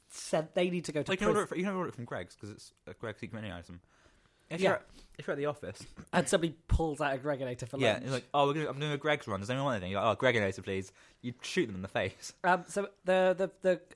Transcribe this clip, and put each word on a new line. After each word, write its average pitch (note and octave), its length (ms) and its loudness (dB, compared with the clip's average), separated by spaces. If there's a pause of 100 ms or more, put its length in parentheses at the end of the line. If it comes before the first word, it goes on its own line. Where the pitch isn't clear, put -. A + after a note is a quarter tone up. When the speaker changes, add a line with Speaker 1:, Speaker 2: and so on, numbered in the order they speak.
Speaker 1:
send, - 440 -2
they F3+ 160 2
need F3 160 -2
to D#3+ 60 -6
go D3 120 0
to - 60 -4
Speaker 2:
Well, F#3+ 40 2
you F#3+ 40 0
can G3+ 100 -2
Speaker 1:
prison. - 100 6
Speaker 2:
order G3+ 60 2
it D3+ 40 -4
for, - 80 -8
you F3 80 -2
can G3 100 -2
order F#3 160 -2
it - 60 -12
from A#2+ 80 -10
Greggs A2+ 360 -8
'cause G#2 100 -12
it's - 240 -16 (140)
a - 60 -14
Greggs A2 280 -10
secret A2 200 -10
menu G2+ 160 -8
item. F2 220 -16 (680)
If E3 100 -6
Speaker 1:
Yeah. F#3+ 100 4
Speaker 2:
you're F3+ 80 6
at, - 80 -12 (320)
if - 100 -10
you're - 60 -2
at C#3+ 40 -2
the C#3+ 80 -2
office A#2 360 -6 (300)
Speaker 1:
And F3 160 2
somebody E3+ 280 2 (120)
pulls D#3 320 2
out C#3+ 160 0
a - 20 -4
Gregonator C3 500 -4
for C#3 120 -8
Speaker 2:
Yeah, A#2 140 4
Speaker 1:
lunch. - 100 -2
Speaker 2:
you're B2+ 100 -4
like, B2 200 -4
"Oh, C#3+ 140 6
we're C#3+ 60 2
gonna, D#3 160 -2
I'm C3+ 100 -8
doing D3+ 120 -2
a C#3+ 60 0
Greggs D3+ 300 0
run. G2 120 -2
Does G2+ 100 -6
anyone C3+ 160 0
want C3 120 0
anything?" F2+ 140 -4
You're G2 100 0
like, G#2+ 160 6
"Oh, - 40 -12
Gregonator, G#2+ 420 4
please." F#2+ 280 -2 (300)
You A#2+ 200 -6
shoot D#3 260 0
them G2+ 80 -8
in F#2 60 -6
the F#2+ 60 -6
face. - 460 -4 (100)
Speaker 1:
Um, F3+ 240 4
so G3+ 220 -4 (160)
the, F#3 280 4 (280)
the, F3+ 200 2 (140)